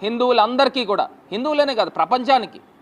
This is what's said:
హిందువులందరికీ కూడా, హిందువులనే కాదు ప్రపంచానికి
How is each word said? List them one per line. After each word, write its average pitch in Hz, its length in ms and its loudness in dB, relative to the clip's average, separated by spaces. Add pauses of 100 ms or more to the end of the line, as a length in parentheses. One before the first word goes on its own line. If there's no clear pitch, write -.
హిందువులందరికీ 247 800 2 (100)
కూడా, 170 140 0 (260)
హిందువులనే 277 480 -2
కాదు 170 200 -2
ప్రపంచానికి 240 600 0 (220)